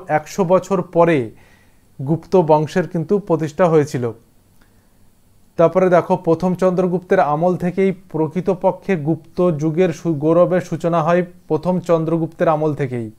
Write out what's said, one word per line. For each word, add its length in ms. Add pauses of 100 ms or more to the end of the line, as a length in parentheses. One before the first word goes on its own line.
একশো 380
বছর 360
পরে 500 (720)
গুপ্ত 340
বংশের 520
কিন্তু 320
প্রতিষ্ঠা 500
হয়েছিল। 420 (1400)
তারপরে 340
দেখো, 280
প্রথম 380
চন্দ্রগুপ্তের 640
আমল 360
থেকেই 360
প্রকৃতপক্ষে 1040
গুপ্ত 560
যুগের 420
সু-, 200
গৌরবের 480
সূচনা 420
হয় 220 (220)
প্রথম 320
চন্দ্রগুপ্তের 680
আমল 260
থেকেই। 460